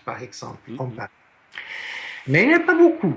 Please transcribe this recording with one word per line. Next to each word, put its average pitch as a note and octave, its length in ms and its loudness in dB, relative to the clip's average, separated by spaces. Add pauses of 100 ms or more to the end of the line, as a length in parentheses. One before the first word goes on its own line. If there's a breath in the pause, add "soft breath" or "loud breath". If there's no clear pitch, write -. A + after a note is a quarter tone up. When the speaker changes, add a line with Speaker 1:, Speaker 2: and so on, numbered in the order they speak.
Speaker 1:
par B2 160 -10
exemple, A2+ 520 -16
Speaker 2:
Mhm. B2+ 80 -10
Speaker 1:
en C3 60 -8
parle. A2+ 220 -12 (1160 loud breath)
Mais C#3+ 160 4
il B3 60 4
n'y D#4+ 80 6
en - 20 4
a E4+ 60 -4
pas F4+ 100 4
beaucoup E4 420 4